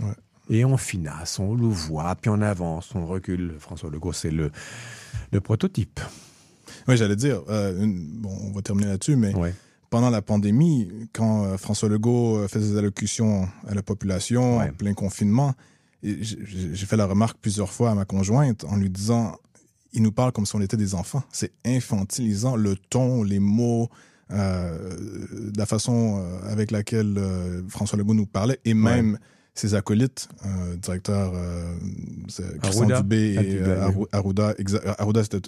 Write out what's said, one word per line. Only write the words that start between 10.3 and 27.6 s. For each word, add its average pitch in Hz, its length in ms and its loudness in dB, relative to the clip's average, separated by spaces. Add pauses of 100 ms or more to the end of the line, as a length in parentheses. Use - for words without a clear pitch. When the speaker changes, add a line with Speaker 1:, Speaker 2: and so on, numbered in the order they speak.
Speaker 1:
quand, 110 320 2
euh, 95 120 -2
François 107 320 -2
Legault, 113 500 2
euh, 101 100 -2
fait 107 120 -2
ses 104 160 0
allocutions 104 720 0 (200)
à 101 60 -4
la 98 80 -2
population, 117 760 0
Speaker 2:
Ouais. 98 120 0
Speaker 1:
en - 20 -10
plein 101 220 -2
confinement, 107 600 0 (480)
et 98 200 -4
j-, 110 220 -8
j-, 92 280 -6
j'ai 95 140 -6
fait 110 100 2
la 104 100 4
remarque 104 340 2
plusieurs 101 320 -2
fois 120 180 2
à 107 40 2
ma 98 100 2
conjointe 107 600 2
en 101 120 -2
lui 98 140 2
disant, « 104 460 -2 (560)
Il 113 100 2
nous 107 100 4
parle 127 200 2
comme 104 140 0
si - 100 -6
on 107 40 0
était 98 160 0
des 98 180 0
enfants. » 113 280 -4 (100)
C'est - 200 -6 (120)
infantilisant, 117 920 0
le 104 200 2
ton, 127 460 0
les 98 180 0
mots, 117 480 2 (440)
euh, 92 640 -2 (600)
la 104 100 0
façon, 113 520 2
euh, 90 340 -6
avec 107 180 0
laquelle, 104 480 0
euh, 90 500 -2